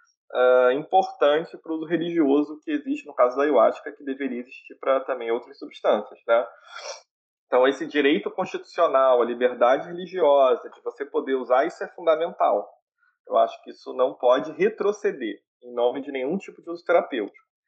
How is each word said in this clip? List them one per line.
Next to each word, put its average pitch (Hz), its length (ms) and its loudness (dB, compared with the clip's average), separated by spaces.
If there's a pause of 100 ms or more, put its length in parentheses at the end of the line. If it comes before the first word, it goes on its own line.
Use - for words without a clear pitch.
(320)
ah, 127 420 4
importante 156 840 0
pro 160 180 -8
uso 160 100 -6
religioso 156 800 0
que 160 80 -8
existe 143 360 -6
no 143 60 -18
caso 127 240 2
da 139 60 2
ayahuasca, 131 500 2
que - 100 -20
deveria 135 380 -6
existir - 340 -20
pra 135 260 -2
também 120 300 -6
outras - 260 -6
substâncias, - 720 -4
né? 117 180 2 (1000)
Então, 127 200 2
esse 139 220 0
direito 147 420 0
constitucional, 139 920 0
a 113 40 2
liberdade 123 600 0
religiosa, 151 840 2
de - 120 -20
você 131 240 -10
poder 135 300 -4
usar, 127 300 2
isso - 160 -10
é 190 60 -10
fundamental. 160 840 -2 (560)
Eu 113 120 -2
acho 113 260 0
que 123 60 -20
isso 131 240 -16
não 127 200 0
pode 139 380 2
retroceder 185 880 -4 (240)
em 123 100 -20
nome 123 280 0
de 139 100 -12
nenhum 135 260 -4
tipo - 240 -14
de 165 80 -18
uso 170 140 -12
terapêutico. 165 640 -2 (200)